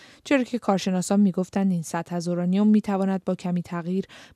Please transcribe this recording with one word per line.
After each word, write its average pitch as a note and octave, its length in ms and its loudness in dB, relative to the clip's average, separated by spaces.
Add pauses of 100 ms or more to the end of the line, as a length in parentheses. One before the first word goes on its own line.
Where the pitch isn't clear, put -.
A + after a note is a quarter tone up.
(240)
چرا C#4 180 2
که A#3 160 -4
کارشناسان F#3+ 640 0
می‌گفتند G3 520 0
این E3+ 100 -2
سطح E3+ 340 -6
از F3 120 -6
اورانیوم F3+ 400 0
می‌تواند G3 560 2
با F#3 100 -2
کمی F3+ 280 -4
تغییر F3+ 420 -6 (320)